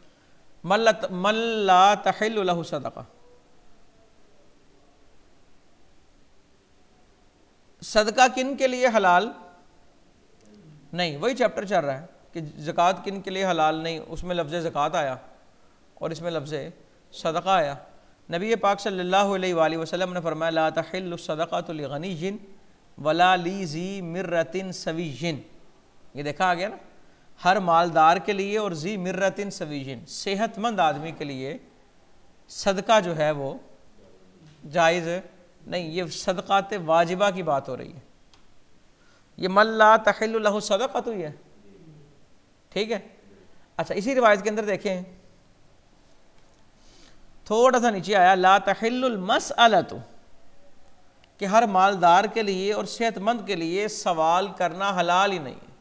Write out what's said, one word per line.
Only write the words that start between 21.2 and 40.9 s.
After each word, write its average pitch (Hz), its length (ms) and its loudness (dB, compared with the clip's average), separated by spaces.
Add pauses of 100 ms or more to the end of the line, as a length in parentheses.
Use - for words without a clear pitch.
लिगनिय्यिन 156 680 -8 (600)
वला 170 380 4
ली 180 280 -4
ज़ी 180 380 -8
मिर्रतिन 175 720 -4
सविय्यिन।" 160 680 -6 (720)
ये 143 60 -10
देखा 147 240 -2
आ 180 80 2
गया 180 140 -4
ना, 285 100 -12 (640)
हर 185 200 4
मालदार 170 580 4
के 180 140 -4
लिए 202 260 -2
और 202 160 -4
ज़ी 175 240 -6
मिर्रतिन 190 520 -2
सविय्यिन, 139 560 -10
सेहतमंद 208 720 -4
आदमी 156 320 0
के 156 120 -10
लिए 135 360 -10 (880)
सदका 202 500 2
जो 175 140 -4
है 151 180 0
वो 143 280 -6 (1040)
जायज़ 165 420 2 (600)
नहीं। 170 220 -6
ये 175 180 -4
सदकात 196 640 -2
वाजिबा 175 560 2
की 185 120 -8
बात 143 260 -2
हो 127 60 -8
रही - 180 -14
है, 147 100 -20 (1400)
ये 170 100 -4
मल 202 280 4
ला 220 220 8
तहिल्लु 220 400 0
लहु 208 220 0
सदका 220 400 -2